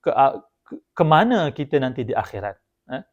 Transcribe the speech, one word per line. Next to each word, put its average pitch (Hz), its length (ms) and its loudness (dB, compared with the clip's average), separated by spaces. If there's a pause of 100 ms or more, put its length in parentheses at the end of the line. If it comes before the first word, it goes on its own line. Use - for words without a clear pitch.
ke, - 100 0
ah, - 320 2 (160)
ke, - 160 -18 (160)
ke 175 100 0
mana 165 460 4
kita 143 320 -2
nanti 127 240 -4
di - 80 -6
akhirat. 101 400 -6 (400)
Eh? 147 80 -10 (120)